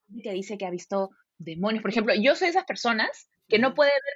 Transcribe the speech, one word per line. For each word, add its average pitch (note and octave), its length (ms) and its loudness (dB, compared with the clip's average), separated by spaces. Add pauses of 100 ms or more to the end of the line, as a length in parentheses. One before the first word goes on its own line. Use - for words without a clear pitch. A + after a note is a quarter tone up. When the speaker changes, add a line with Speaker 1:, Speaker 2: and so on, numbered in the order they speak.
Speaker 1:
gente G#3+ 140 -16
que G#3 120 -6
dice G3 240 -6
que F#3+ 80 -6
ha F3+ 40 -6
visto G3 400 -4 (280)
demonios. F#3 440 -4
Por - 80 -2
ejemplo, A3+ 240 2
yo B3 200 4
soy F#4 120 0
de E4+ 60 2
esas F#4+ 120 0
personas - 640 -4 (200)
que G#3+ 100 4
no B3+ 100 4
Speaker 2:
Ujú. B3+ 80 -6
Speaker 1:
puede C#4+ 140 6
ver C#4 260 0